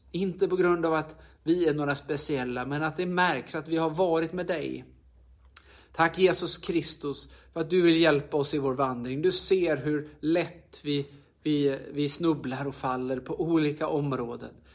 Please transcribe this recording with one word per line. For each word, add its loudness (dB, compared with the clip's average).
Inte 0
på 0
grund 4
av 2
att -2
vi 2
är 2
några 0
speciella, -4
men -2
att -4
det -2
märks 0
att -6
vi -2
har 2
varit 0
med -4
dig. -6
Tack, 2
Jesus 2
Kristus, -6
för -6
att -4
du 4
vill 6
hjälpa 4
oss 0
i 0
vår 0
vandring. -2
Du 4
ser 2
hur -2
lätt -2
vi, -2
vi, 2
vi 0
snubblar -2
och -6
faller -4
på -8
olika 2
områden. -4